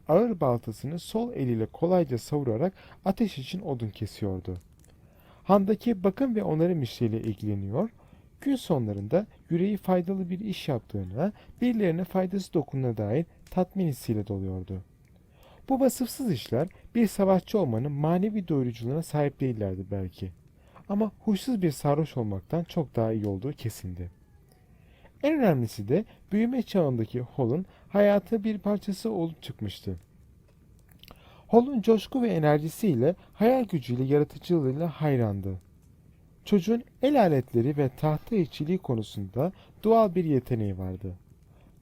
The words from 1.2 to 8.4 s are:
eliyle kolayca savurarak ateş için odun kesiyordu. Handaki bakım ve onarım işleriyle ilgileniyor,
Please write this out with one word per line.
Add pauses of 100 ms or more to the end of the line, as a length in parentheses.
eliyle
kolayca
savurarak (320)
ateş
için
odun
kesiyordu. (840)
Handaki
bakım
ve
onarım
işleriyle
ilgileniyor, (520)